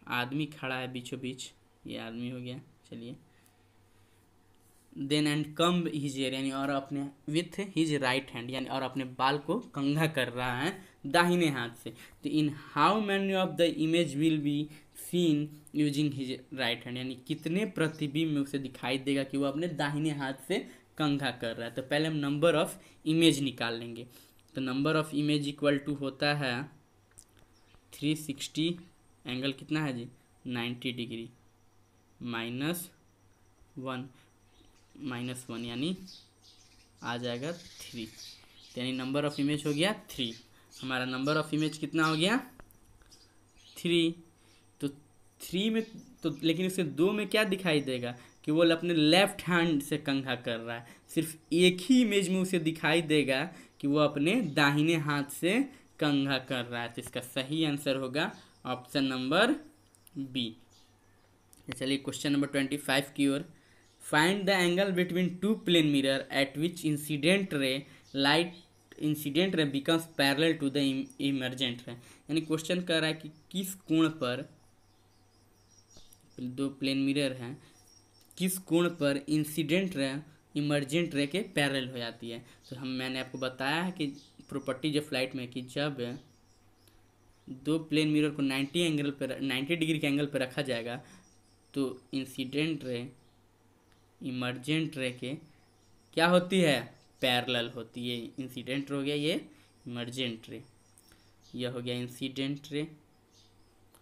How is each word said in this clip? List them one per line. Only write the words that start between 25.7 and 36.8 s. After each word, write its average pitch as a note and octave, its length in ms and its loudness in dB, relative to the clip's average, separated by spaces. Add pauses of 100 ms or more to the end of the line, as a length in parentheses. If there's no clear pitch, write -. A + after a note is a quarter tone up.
to C#3+ 140 -4
होता C#3 340 0
है C3 280 0 (1300)
थ्री D3+ 220 0
सिक्सटी, D3+ 520 -4 (580)
एंगल B2+ 280 -2
कितना D#3 300 -2
है C3 140 -2
जी, A#2 100 -8 (400)
नाइंटी B2 440 -4
डिग्री, A#2 380 -8 (880)
माइनस B2 720 -4 (880)
वन, C3 300 -6 (920)
माइनस B2 480 -6
वन A#2 160 -6
यानी C3 300 -4 (1080)